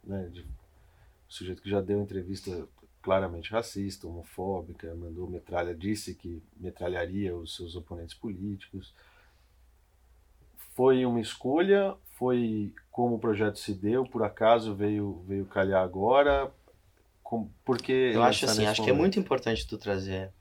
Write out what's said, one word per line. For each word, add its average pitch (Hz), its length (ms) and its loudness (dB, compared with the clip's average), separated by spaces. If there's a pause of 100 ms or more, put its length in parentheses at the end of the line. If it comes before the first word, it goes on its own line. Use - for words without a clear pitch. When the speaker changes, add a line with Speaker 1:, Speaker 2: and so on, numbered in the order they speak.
Speaker 1:
Né, 95 260 -6
de, 87 100 -16
um 82 40 -16 (800)
sujeito 90 340 -12
que 98 80 -8
já 101 100 2
deu 101 200 0
entrevista 95 680 -6 (340)
claramente 95 480 0
racista, 101 560 -6
homofóbica, 85 880 -8
mandou 85 340 -10
metralha, 87 460 -6
disse 95 400 -6
que 85 280 -12 (140)
metralharia 90 800 -4
os 82 180 -10
seus 85 220 -10
oponentes 85 380 -12
políticos. 98 800 -10 (1800)
Foi 127 300 6
uma 120 160 2
escolha? 190 760 2 (240)
Foi 117 540 0 (180)
como 123 260 0
o - 20 -4
projeto 107 400 0
se - 160 -6
deu? 107 300 0
Por 117 180 -4
acaso 110 520 4
veio, 101 520 -2
veio 98 180 -4
calhar 95 380 2
agora? 135 680 4 (720)
Com-, 113 280 -6 (140)
por 127 160 2
que - 120 -2
Speaker 2:
Eu 123 300 6
acho 123 240 4
Speaker 1:
lançar 110 60 2
Speaker 2:
assim, 110 80 2
Speaker 1:
nesse 107 100 4
Speaker 2:
acho 113 120 0
que 107 60 2
é 101 40 6
Speaker 1:
momento? 98 80 4
Speaker 2:
muito 190 180 4
importante 127 480 0
tu 110 100 -8
trazer 95 640 -4